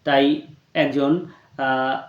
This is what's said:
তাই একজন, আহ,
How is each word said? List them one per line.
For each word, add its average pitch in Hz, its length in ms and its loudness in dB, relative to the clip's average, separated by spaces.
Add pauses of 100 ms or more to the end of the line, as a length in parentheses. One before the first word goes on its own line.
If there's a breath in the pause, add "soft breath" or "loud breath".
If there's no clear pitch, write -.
তাই 143 380 2 (320)
একজন, 147 520 0 (320 loud breath)
আহ, 131 520 -2